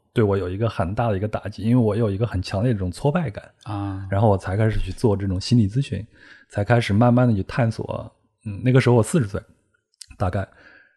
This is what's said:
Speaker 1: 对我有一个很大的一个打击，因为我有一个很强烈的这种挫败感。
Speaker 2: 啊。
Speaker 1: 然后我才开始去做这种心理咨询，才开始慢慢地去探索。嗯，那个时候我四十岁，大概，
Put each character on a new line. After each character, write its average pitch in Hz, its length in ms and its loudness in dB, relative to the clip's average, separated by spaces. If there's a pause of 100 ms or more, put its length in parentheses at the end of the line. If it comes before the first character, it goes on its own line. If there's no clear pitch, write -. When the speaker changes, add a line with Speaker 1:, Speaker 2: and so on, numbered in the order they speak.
(140)
Speaker 1:
对 120 100 2
我 101 120 2
有 92 140 -4
一 92 80 -8
个 113 100 -2
很 98 280 -4
大 117 140 -2
的 101 80 0
一 - 20 -4
个 104 80 -4
打 104 200 -8
击， 101 140 -12
因 110 80 -2
为 120 60 4
我 110 200 2
有 113 140 0
一 98 80 -2
个 113 80 -2
很 90 160 -2
强 98 220 -4
烈 127 100 2
的 - 0 -
这 104 60 -4
种 90 120 -4
挫 143 200 -2
败 160 180 -2
感。 - 140 -12 (200)
Speaker 2:
啊。 101 460 -8
Speaker 1:
然 98 100 0
后 113 100 6
我 98 80 6
才 92 200 -4
开 110 120 2
始 104 100 0
去 92 120 -2
做 101 240 0
这 98 120 -4
种 92 120 -2
心 - 180 2
理 104 120 4
咨 113 100 -4
询， 104 260 -4 (440)
才 104 140 -2
开 120 180 2
始 113 100 -2
慢 120 220 4
慢 123 140 4
地 113 80 2
去 95 80 -2
探 113 280 -2
索。 - 400 -8 (340)
嗯， 101 180 -10
那 123 80 2
个 127 100 6
时 123 80 4
候 120 60 6
我 113 80 6
四 165 180 0
十 107 60 0
岁， 92 120 -6 (800)
大 98 100 0
概， 95 200 -4 (500)